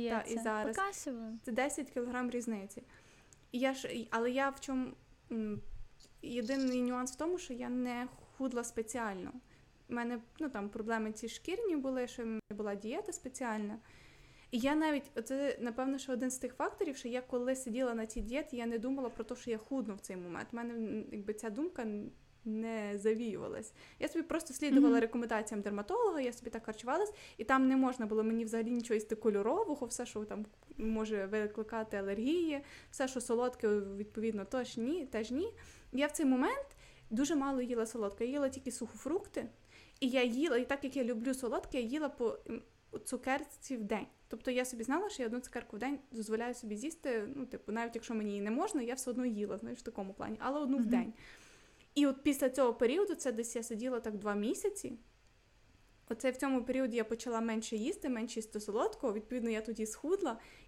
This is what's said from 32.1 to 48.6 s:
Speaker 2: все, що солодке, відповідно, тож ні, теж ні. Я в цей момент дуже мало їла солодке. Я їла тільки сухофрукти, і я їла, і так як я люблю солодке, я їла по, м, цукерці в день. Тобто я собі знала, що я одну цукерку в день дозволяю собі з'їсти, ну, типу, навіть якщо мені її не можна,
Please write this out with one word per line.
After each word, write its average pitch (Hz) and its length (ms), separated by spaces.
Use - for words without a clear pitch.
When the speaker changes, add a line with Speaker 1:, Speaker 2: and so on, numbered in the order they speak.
Speaker 2:
все, 262 160
що 262 140
солодке, 240 460
відповідно, 202 720
тож 247 280
ні, 269 280
теж 226 260
ні. 370 220
Я 277 160
в 294 40
цей 311 140
момент 269 420
дуже 277 260
мало 269 260
їла 233 240
солодке. 226 400
Я 254 60
їла 277 180
тільки 262 220
сухофрукти, - 800
і 262 100
я 247 140
їла, 247 340
і 247 80
так 277 180
як 269 120
я 269 80
люблю 233 300
солодке, 262 480
я 226 60
їла 285 220
по, 226 280
м, 226 120
цукерці 262 720
в 220 60
день. 202 240
Тобто 254 240
я 247 140
собі 233 180
знала, 330 260
що 277 140
я 233 40
одну 240 120
цукерку - 360
в 202 40
день 269 200
дозволяю 226 420
собі 214 240
з'їсти, 240 580
ну, 262 100
типу, - 260
навіть 233 240
якщо 233 180
мені 214 160
її 202 120
не 208 100
можна, 302 300